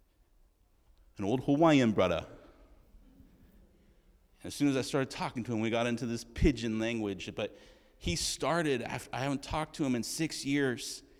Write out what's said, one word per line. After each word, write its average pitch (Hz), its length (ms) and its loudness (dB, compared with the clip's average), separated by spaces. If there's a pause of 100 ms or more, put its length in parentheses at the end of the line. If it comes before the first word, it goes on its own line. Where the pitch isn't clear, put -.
(1160)
an 104 60 -6
old 123 220 0
Hawaiian 143 480 6
brother. 90 320 2 (2250)
And - 40 -10
as - 60 -10
soon 143 140 2
as 135 80 2
I 127 60 0
started 135 280 -2
talking 127 360 -6
to 120 80 -4
him, 107 80 0
we 113 80 2
got 117 180 2
into 117 180 -2
this 117 200 -4
pidgin 117 520 0
language. 110 560 -4
But 107 240 -6 (400)
he 170 200 -2
started, 143 680 0
I 117 360 -8
haven't 135 220 -2
talked - 360 -6
to 151 80 0
him 127 100 2
in 113 80 0
six - 420 -4
years, 135 560 0 (180)